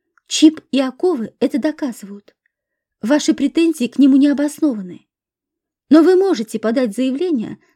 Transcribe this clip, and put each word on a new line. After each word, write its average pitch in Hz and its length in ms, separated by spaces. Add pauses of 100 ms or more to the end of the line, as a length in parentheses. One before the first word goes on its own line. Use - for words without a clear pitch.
(280)
Чип 311 340 (100)
и 262 80
оковы 262 600
это 294 180
доказывают. 226 800 (640)
Ваши 285 320
претензии 311 540
к - 120
нему 269 160
не 277 120
обоснованы. 262 800 (800)
Но 311 140
вы 370 120
можете 349 420
подать 226 380
заявление 262 640 (160)